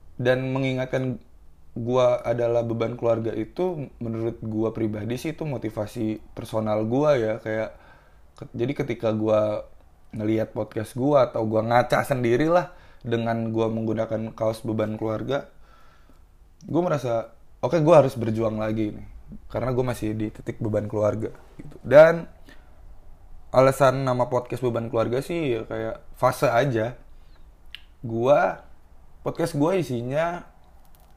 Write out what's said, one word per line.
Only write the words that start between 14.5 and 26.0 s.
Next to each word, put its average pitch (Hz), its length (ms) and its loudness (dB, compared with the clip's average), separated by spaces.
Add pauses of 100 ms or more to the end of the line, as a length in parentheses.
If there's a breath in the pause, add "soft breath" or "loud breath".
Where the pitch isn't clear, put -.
Beban 110 320 -2
Keluarga, 110 520 -4 (1160 soft breath)
gua 151 160 0
merasa, 131 520 -2 (280)
"Oke, 170 200 2
gua 151 240 8
harus 131 120 -2
berjuang 110 400 -2
lagi 110 380 -2
nih. - 120 -16 (420)
Karena 120 240 -2
gua 123 200 0
masih 107 200 -4
di 107 160 -4
titik - 320 -10
beban 107 240 -2
keluarga," 107 480 -2 (240)
gitu. - 240 -16
Dan 160 480 8 (1200 soft breath)
alasan 131 480 6
nama 123 320 0
podcast 123 320 -2
Beban 117 240 -2
Keluarga 117 320 0
sih 160 320 -2
ya 113 160 -4
kayak 110 320 -6 (160)